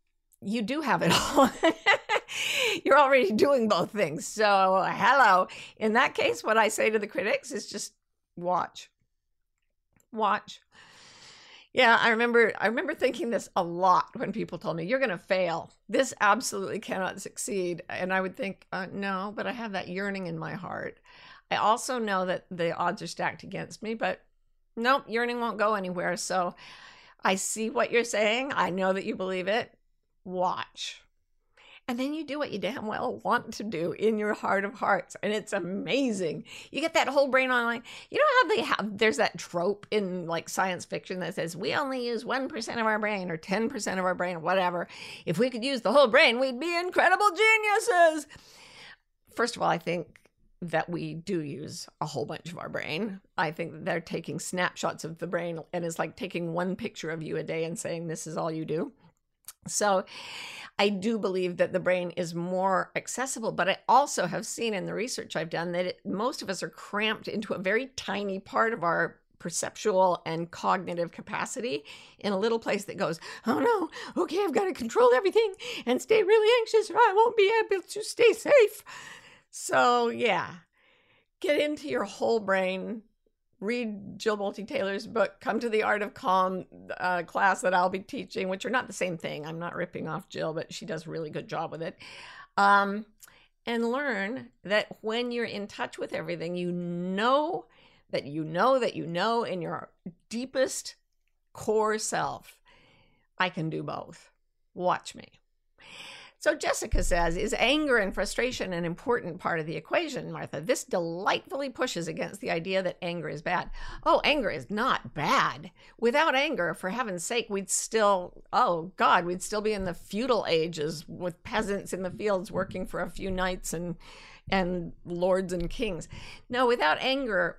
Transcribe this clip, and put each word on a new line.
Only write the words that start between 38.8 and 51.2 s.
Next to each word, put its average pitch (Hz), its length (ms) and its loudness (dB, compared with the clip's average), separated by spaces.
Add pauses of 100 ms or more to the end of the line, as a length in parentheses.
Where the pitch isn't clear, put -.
there's 220 220 2
that 208 180 0
trope 175 540 -2
in, 185 360 -2
like, 165 220 -4
science 185 380 -2
fiction 180 340 -8
that 170 140 -6
says, 170 200 -4
"We 202 200 -4
only 262 320 -2
use 240 180 -4
one 262 240 -4
percent 226 320 -6
of 220 60 0
our 214 120 2
brain 208 320 -4
or 165 60 -4
ten 196 320 -2
percent 208 320 -4
of 180 60 2
our 185 80 2
brain," 180 260 -4
whatever. 180 480 0 (380)
"If 160 100 0
we 247 140 2
could 240 120 -6
use 269 200 0
the 190 100 2
whole 277 140 8
brain, 247 340 6
we'd 262 180 0
be 339 160 -2
incredible 359 560 4
geniuses." 403 960 4 (1080)
First - 200 -2
of - 60 -8
all, 170 80 2
I 165 80 2
think 170 440 -6 (420)
that 160 260 -2
we 160 240 -6
do 165 300 -4